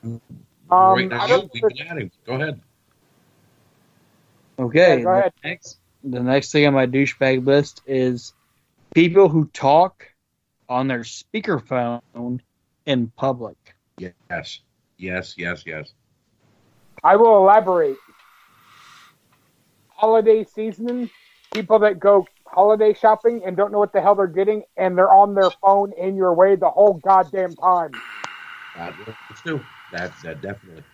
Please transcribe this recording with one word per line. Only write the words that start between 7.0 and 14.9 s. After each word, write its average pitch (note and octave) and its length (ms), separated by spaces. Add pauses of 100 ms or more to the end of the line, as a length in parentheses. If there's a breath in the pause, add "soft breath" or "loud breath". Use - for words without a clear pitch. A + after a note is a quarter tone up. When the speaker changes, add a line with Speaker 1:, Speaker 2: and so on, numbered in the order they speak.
Speaker 3:
list C#3+ 440
is B2+ 460 (600)
people F3 340
who D#3 240
talk D#3+ 540 (640)
on B2+ 180
their B2+ 140
speakerphone A#2+ 1400 (480)
in B2 300
public. B2 400 (420)
Speaker 2:
Yes. - 640 (360)